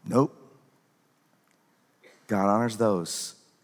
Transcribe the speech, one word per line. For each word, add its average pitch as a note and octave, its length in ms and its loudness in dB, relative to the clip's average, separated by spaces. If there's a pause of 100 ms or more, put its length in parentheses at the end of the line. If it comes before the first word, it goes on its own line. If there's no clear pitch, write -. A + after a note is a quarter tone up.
Nope. B2 280 0 (1900)
God G2+ 220 0
honors A2 300 0
those G2 560 -2 (300)